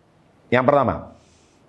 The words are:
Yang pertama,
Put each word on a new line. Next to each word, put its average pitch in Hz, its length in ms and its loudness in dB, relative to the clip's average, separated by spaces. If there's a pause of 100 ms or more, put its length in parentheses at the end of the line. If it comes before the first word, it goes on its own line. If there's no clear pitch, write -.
(460)
Yang 127 240 0
pertama, 120 400 -2 (580)